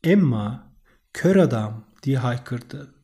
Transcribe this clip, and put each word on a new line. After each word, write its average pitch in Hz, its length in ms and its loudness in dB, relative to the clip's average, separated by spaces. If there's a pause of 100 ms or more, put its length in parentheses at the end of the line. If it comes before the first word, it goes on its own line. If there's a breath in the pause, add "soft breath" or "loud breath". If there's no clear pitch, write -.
"Emma, 131 680 0 (380)
kör 190 240 2
adam!" 113 520 0 (140)
diye 135 160 -2
haykırdı. 123 840 -8